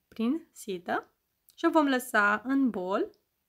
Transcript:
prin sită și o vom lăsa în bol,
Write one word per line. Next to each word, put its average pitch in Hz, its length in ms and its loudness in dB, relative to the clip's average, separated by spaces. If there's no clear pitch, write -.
prin 262 440 -4
sită - 640 -8
și - 100 -4
o 339 40 4
vom 302 180 4
lăsa 214 580 0
în 269 240 2
bol, 202 400 -2